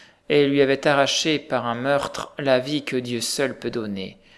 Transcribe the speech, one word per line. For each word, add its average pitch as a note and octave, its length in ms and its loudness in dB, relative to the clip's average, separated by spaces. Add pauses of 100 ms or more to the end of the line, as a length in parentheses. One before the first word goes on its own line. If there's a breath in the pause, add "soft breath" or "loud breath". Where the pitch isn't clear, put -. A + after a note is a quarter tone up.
(280 loud breath)
et D3 180 4
lui C#3 160 2
avait C3+ 240 2
arraché C#3+ 540 2
par B2 260 -4
un A#2 100 -2
meurtre C#3 640 -4
la C3+ 220 2
vie C#3+ 240 -4
que C3 140 -4
Dieu B2 240 -4
seul C3 360 -2
peut A#2+ 140 -6
donner. G2+ 480 -8 (180 soft breath)